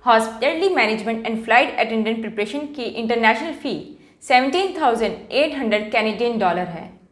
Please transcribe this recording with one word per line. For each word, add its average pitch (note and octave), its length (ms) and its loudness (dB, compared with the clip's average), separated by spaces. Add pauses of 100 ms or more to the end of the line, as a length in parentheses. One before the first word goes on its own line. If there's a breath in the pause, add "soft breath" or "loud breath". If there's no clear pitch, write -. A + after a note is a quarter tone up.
Hospitality B3+ 720 2
management A3 500 0
and A3 200 -4
flight A#3 280 4 (100)
attendant A3+ 380 -2
preparation A3 520 -6
की B3+ 80 -8
इंटरनेशनल A#3 720 0 (100)
फी A#3 120 -4 (520 loud breath)
सेवनटीन C#4 540 2
थाउजेंड A3+ 320 2 (180)
एट C#4+ 260 0
हंड्रेड G#3+ 340 -2
कैनेडियन A3 480 0
डॉलर F3+ 280 0
है। E3 220 -12 (220)